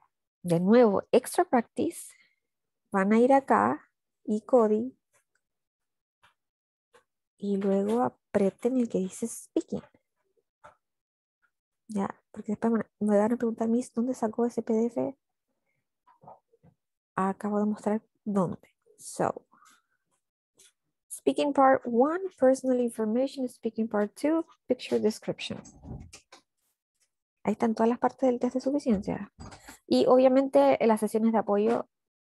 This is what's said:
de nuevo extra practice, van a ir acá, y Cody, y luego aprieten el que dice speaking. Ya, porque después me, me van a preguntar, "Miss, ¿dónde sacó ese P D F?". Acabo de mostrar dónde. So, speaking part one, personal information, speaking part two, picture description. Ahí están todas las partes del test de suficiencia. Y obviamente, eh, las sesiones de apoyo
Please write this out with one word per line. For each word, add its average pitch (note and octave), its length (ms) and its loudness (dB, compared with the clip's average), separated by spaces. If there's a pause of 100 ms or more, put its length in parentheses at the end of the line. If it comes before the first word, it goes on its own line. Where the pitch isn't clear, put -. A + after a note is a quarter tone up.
(420)
de E3+ 180 0
nuevo G#3 500 4
extra - 340 0
practice, - 680 -4 (800)
van G3 220 0
a A3+ 40 4
ir B3+ 140 6
acá, C4 560 2 (360)
y G#3+ 180 -4
Cody, A3+ 520 2 (2500)
y G3+ 180 -2
luego G3+ 460 0
aprieten G3+ 760 -2
el A#3+ 140 0
que F#3 80 -2
dice F#3+ 280 -6
speaking. - 560 -8 (2000)
Ya, G3+ 260 -6 (160)
porque G#3+ 220 -10
después A3+ 200 -2
me, G#3+ 120 -2 (140)
me G#3 180 2
van G#3+ 160 4
a A#3+ 40 0
preguntar, A3+ 320 -2
"Miss, A#3+ 260 -2
¿dónde B3 180 -2
sacó A#3 320 -2
ese A#3 160 -4
P A3+ 140 -4
D A3+ 120 2
F?". C4 300 -6 (2000)
Acabo G3 420 -4
de G#3 80 -2
mostrar G#3+ 360 -4 (220)
dónde. - 520 -6 (220)
So, - 480 -8 (1600)
speaking - 420 -2
part C4+ 320 4
one, C4+ 360 0 (180)
personal C4 420 2
information, B3 680 -4
speaking A3+ 400 -6
part G#3 260 -2
two, D#4+ 320 -2 (200)
picture B3 340 -2
description. - 600 -6 (1800)
Ahí G3+ 100 -2
están A3+ 220 -2
todas A3+ 140 2
las A#3+ 100 0
partes - 300 0
del B3 100 0
test B3 160 -4
de B3+ 60 -2
suficiencia. C4 720 -4 (540)
Y B3+ 200 2
obviamente, C4+ 760 4
eh, A3 40 2
las G#3+ 140 4
sesiones A3 320 0
de A3+ 60 2
apoyo G#3 500 0 (380)